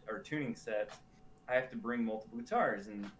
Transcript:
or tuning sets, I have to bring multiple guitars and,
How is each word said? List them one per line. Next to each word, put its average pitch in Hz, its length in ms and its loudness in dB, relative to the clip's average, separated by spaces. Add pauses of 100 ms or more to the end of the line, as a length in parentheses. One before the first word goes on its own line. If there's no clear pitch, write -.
or 107 120 -4
tuning 131 360 -2
sets, 107 420 -2 (520)
I 123 60 4
have 131 160 4
to 120 80 -10
bring 117 260 2
multiple 110 340 -2
guitars 120 500 2
and, 101 320 -6